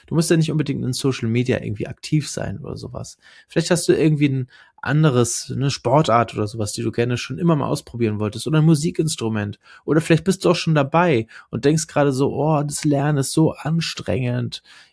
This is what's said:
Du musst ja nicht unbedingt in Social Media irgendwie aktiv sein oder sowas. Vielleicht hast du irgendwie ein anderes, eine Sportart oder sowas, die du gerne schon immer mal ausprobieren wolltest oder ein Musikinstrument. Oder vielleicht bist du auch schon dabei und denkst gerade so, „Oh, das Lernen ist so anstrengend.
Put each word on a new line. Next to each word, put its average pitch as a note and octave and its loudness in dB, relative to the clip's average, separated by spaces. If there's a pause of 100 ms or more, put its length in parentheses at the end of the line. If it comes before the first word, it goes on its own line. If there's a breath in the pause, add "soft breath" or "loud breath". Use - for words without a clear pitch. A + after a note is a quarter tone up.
Du C#3 -4
musst E3 2
ja E3+ 6
nicht D#3+ 2
unbedingt C3+ -2
in B2+ -4
Social B2+ -2
Media A#2+ 0
irgendwie A2 -6
aktiv - -4
sein - -8
oder - -10
sowas. A#2 -14 (300 soft breath)
Vielleicht E3 -2
hast E3+ 2
du F3+ 6
irgendwie D3 4
ein C3 -4 (320 soft breath)
anderes, C3 2
eine C3 0
Sportart A#2+ 2
oder G#2+ -2
sowas, G#2+ -6
die A2+ -6
du A2+ -2
gerne A#2+ -2
schon C3 -8
immer E3+ 2
mal B2+ -2
ausprobieren A#2 -2
wolltest G#2+ -4
oder D#3 2
ein D3+ 4
Musikinstrument. C#3+ 0 (240 soft breath)
Oder D3+ 2
vielleicht D#3+ 2
bist F#3+ -2
du F3 4
auch E3+ 2
schon D#3+ 0
dabei D3 2 (220 loud breath)
und A2 -6
denkst D#3 2
gerade C#3+ 0
so, C3 0
„Oh, D3 0
das C#3+ -6
Lernen C#3+ 2
ist C3+ -2
so D#3+ 4
anstrengend. B2 -4 (300 soft breath)